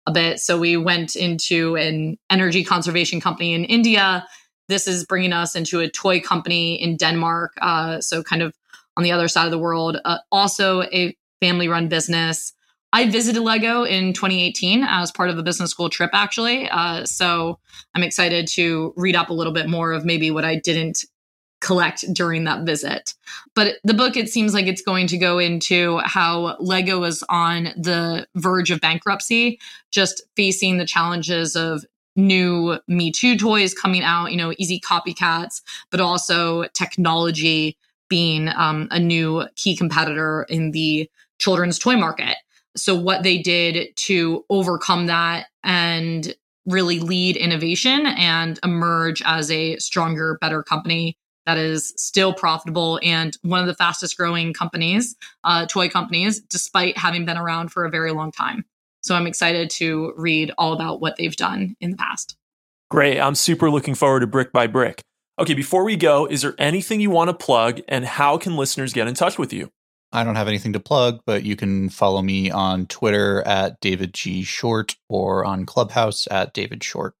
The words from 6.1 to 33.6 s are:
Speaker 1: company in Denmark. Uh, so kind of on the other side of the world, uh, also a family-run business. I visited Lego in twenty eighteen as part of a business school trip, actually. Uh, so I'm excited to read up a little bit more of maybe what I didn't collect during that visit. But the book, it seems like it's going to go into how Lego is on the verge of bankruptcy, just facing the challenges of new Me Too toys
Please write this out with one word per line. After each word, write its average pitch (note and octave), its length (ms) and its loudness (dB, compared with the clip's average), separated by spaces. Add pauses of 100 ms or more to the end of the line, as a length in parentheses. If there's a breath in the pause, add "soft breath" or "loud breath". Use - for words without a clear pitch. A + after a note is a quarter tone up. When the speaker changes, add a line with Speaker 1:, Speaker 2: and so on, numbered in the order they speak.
Speaker 1:
company E3+ 540 0
in E3+ 220 -2
Denmark. E3 640 0
Uh, E3 400 0
so E3 240 -4
kind D#3+ 180 0
of D#3+ 100 -4 (440 loud breath)
on E3+ 80 0
the F3 80 2
other E3+ 160 2
side E3+ 160 2
of E3+ 80 0
the E3 60 -2
world, E3 460 -2
uh, E3+ 140 -2 (140)
also F#3+ 500 2
a F3+ 340 -2 (240)
family-run F3 460 2
business. E3 680 -2 (400)
I A#3 160 4
visited A3+ 320 2
Lego A3+ 440 0
in F#3 300 0
twenty F#3 280 0
eighteen F#3 400 2
as F3 300 0
part F3+ 180 0
of E3+ 80 -4
a E3 60 -4
business F3 260 -2
school E3+ 200 -4
trip, F3 220 -2
actually. A#3 560 0
Uh, E3+ 360 -2
so E3+ 560 0 (340 loud breath)
I'm F3+ 80 2
excited E3+ 460 0
to E3 480 0
read F3+ 180 2
up E3+ 160 2
a E3 40 -2
little E3 180 -2
bit D#3+ 160 -2
more E3 240 0
of D#3+ 120 -4
maybe D#3+ 280 0
what D#3 120 0
I D#3+ 120 0
didn't D#3+ 480 -2 (560)
collect F3 520 0
during E3 320 0
that D#3+ 200 -2
visit. - 500 -4 (400 loud breath)
But G#3 280 2
the A3 120 4
book, B3 220 2
it A3 120 -2
seems G#3+ 260 2
like F#3+ 120 2
it's F#3 160 -2
going F#3 260 0
to F3 100 -2
go F3 200 2
into E3+ 640 2
how E3+ 560 0
Lego F#3 440 0
is E3 240 -2
on E3+ 360 0 (120)
the E3+ 580 -2
verge F3+ 360 0
of E3 100 0
bankruptcy, G#3 800 0 (320 loud breath)
just F#3+ 320 0 (140)
facing F#3+ 400 0
the F3 100 -2
challenges E3+ 680 -2
of E3 280 -2 (300)
new F3+ 640 2 (100)
Me F3 220 0
Too B3 260 2
toys G3+ 380 2